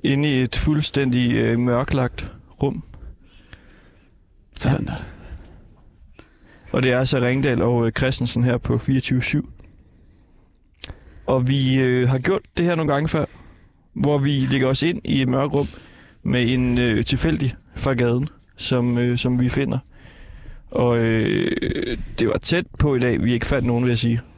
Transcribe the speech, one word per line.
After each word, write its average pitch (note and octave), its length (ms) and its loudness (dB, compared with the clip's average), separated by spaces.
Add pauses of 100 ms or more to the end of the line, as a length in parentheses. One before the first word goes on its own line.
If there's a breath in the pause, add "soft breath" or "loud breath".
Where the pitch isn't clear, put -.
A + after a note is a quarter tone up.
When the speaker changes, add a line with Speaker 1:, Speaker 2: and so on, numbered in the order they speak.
Speaker 1:
inde C#3 260 2
i C3 120 2
et B2+ 140 -2
fuldstændig, C3 760 2
øh, A2+ 260 2
mørklagt B2 720 -2 (320)
rum. C#3 200 -2 (1800 loud breath)
Speaker 2:
Sådan C3 260 0
Speaker 1:
Ja. - 60 -8
Speaker 2:
der. - 60 -8 (1700 loud breath)
Speaker 1:
Og B2+ 120 0
det B2+ 80 4
er B2 80 2
altså C3 200 2
Ringdal B2 420 2
og, A#2 260 2
øh, A2+ 100 0
Christensen B2 460 0
her B2 140 2
på A#2 200 -2
fireogtyve C3 440 0
syv. - 280 -2 (1800 loud breath)
Og B2+ 200 2
vi, C3 320 2
øh, B2+ 300 2
har C3+ 100 2
gjort F3+ 220 0 (160)
det E3+ 80 0
her F3 100 2
nogle D#3 180 0
gange D3 160 0
før, - 160 0 (680 loud breath)
hvor D3 240 2
vi C#3 140 2
lægger C3+ 360 2
os C3 160 2
ind E3+ 220 0
i - 160 0
et B2+ 60 0
mørkt C3+ 260 0
rum C#3+ 140 0 (560 loud breath)
med B2 300 2
en, B2+ 240 2
øh, A2+ 280 2
tilfældig C#3+ 500 0 (200)
fra - 180 0
gaden, B2 340 0 (300)
som, B2 400 0
øh, B2 200 0
som B2 220 0
vi B2+ 100 2
finder. C3+ 280 -2 (960 loud breath)
Og, A#2+ 260 2
øh, - 1000 0 (220)
det A#2 80 2
var - 100 -2
tæt - 280 0 (140)
på D3 160 2
i B2 40 2
dag, A#2+ 240 2
vi A#2+ 100 2
ikke A#2 120 -2
fandt B2 220 0
nogen, A#2+ 160 2
vil B2 60 2
jeg A#2 80 2
sige. A#2 240 0 (160)